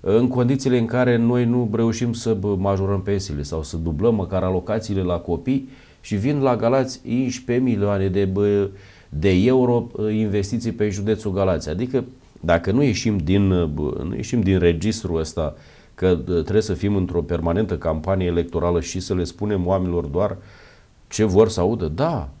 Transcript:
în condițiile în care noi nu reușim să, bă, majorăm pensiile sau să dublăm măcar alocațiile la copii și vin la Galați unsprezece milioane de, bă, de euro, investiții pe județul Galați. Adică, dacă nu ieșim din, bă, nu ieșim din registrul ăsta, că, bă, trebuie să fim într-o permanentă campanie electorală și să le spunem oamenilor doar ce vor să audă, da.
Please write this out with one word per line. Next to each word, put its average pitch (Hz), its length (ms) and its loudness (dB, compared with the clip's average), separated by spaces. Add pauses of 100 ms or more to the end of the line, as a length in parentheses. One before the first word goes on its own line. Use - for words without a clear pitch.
în 117 280 2
condițiile 127 500 2
în 113 80 0
care 123 300 2
noi 120 280 2
nu 120 280 0
reușim 113 400 0
să, 113 220 -2
bă, 101 240 0
majorăm 98 440 0
pensiile 95 400 -2
sau 80 200 -4
să 76 140 -8
dublăm 82 380 0
măcar 92 280 -2
alocațiile 95 600 -2
la 90 120 0
copii 87 540 -4 (320)
și - 160 -6
vin 139 240 0
la 127 160 2
Galați 120 520 0
unsprezece 123 560 -2
milioane 101 440 2
de, 98 160 2
bă, 101 440 2 (400)
de 82 220 0
euro, 120 560 4 (240)
investiții 107 640 -2
pe 107 160 0
județul 101 440 -2
Galați. 92 360 0
Adică, 120 360 -2 (360)
dacă 85 300 2
nu 123 120 2
ieșim 110 340 0
din, 90 580 2
bă, 73 340 -4
nu - 60 -6
ieșim 117 260 -2
din 95 180 4
registrul 85 600 0
ăsta, 80 360 -4 (400)
că, 90 300 2
bă, 90 80 -4
trebuie 90 300 2
să 95 120 -2
fim 101 220 0
într-o 87 260 0
permanentă 85 540 0
campanie 80 500 -2
electorală 87 540 0
și 92 200 -6
să 95 140 -4
le 90 100 0
spunem 98 420 -4
oamenilor 90 380 0
doar 87 320 -2 (720)
ce - 160 0
vor 107 240 6
să - 120 -2
audă, 90 340 0
da. 131 340 -2 (120)